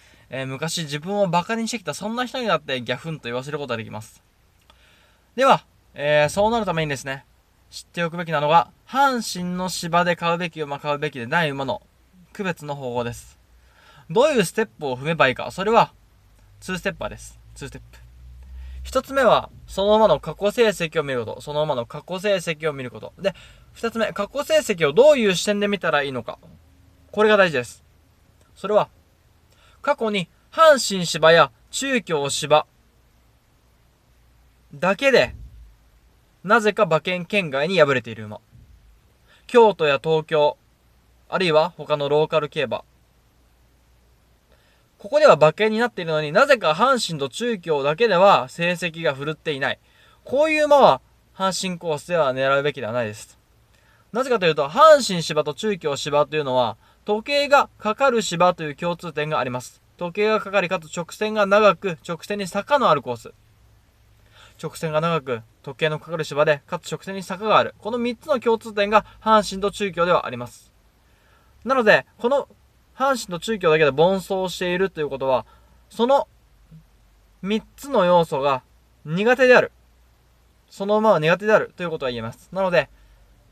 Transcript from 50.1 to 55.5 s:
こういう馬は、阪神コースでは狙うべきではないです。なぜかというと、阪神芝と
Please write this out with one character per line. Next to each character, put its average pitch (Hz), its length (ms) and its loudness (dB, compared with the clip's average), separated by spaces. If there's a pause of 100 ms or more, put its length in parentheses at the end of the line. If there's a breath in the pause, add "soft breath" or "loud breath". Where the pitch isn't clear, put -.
こ 277 200 0
う 320 60 0
い 311 100 0
う 302 40 2
馬 294 140 6
は、 160 220 6 (360)
阪 190 220 -4 (100)
神 175 100 -8
コ 170 140 -6
ー 147 60 -4
ス - 80 -18
で 135 100 -2
は 135 180 2
狙 135 240 2
う 139 60 -2
べ 147 80 -2
き 143 80 -10
で 113 80 -6
は 110 40 -6
な 123 120 -2
い - 20 -6
で 107 80 -8
す。 - 240 -20 (760 soft breath)
な 240 120 -2
ぜ 269 60 -4
か 226 100 0
と 180 60 0
い 160 40 4
う 156 60 0
と、 143 120 -2
阪 277 380 6
神 175 160 -4
芝 151 220 -2
と 147 100 -8